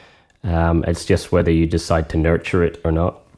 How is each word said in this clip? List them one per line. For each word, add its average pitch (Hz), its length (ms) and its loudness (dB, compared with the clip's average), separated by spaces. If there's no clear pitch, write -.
Um, 82 440 0
it's 85 180 -4
just - 280 0
whether 85 180 2
you 82 160 2
decide 82 440 -2
to 82 60 -6
nurture 85 480 0
it - 200 -4
or 82 80 0
not. 82 280 -2